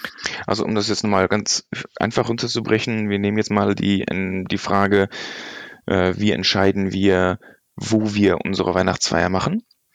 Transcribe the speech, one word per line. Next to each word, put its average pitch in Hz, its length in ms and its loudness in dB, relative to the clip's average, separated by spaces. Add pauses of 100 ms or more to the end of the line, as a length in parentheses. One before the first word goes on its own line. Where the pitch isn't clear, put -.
(460)
Also - 180 -2
um - 100 -2
das 104 140 -2
jetzt 107 140 -2
nochmal 95 260 2
ganz - 380 -2 (320)
einfach 113 300 0
runterzubrechen, 113 800 0
wir 101 100 2
nehmen 101 200 0
jetzt 104 120 0
mal 101 240 2
die, 98 280 2
in, 92 420 -4
die 101 140 -4
Frage, 98 500 2 (800)
äh, 92 300 2
wie 104 160 2
entscheiden 95 600 0
wir, 95 460 4 (380)
wo 107 380 0
wir 98 300 4
unsere 92 300 0
Weihnachtsfeier 90 560 0
machen? 101 320 -2 (320)